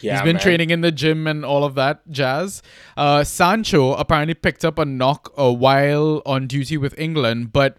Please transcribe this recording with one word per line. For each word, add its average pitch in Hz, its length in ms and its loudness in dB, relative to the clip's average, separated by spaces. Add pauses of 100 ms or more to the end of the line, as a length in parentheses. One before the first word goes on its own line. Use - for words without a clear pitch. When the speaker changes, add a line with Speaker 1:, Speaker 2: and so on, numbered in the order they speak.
Speaker 1:
Yeah, 104 120 -4
Speaker 2:
He's 98 100 0
been 165 140 2
Speaker 1:
man. 190 60 -2
Speaker 2:
training 170 280 2
in 170 120 0
the 170 100 2
gym 156 340 0
and 151 180 -4
all 143 200 0
of 139 100 -4
that 139 380 -2
jazz. 143 500 -4 (340)
Uh, 147 280 2
Sancho 175 680 2
apparently 156 400 -2
picked - 300 -4
up 160 140 -2
a 160 60 0
knock, 135 520 -2
uh, 135 160 2
while 143 720 2
on 131 220 -2
duty 139 300 -4
with 143 200 -4
England, 120 560 -2
but 135 260 2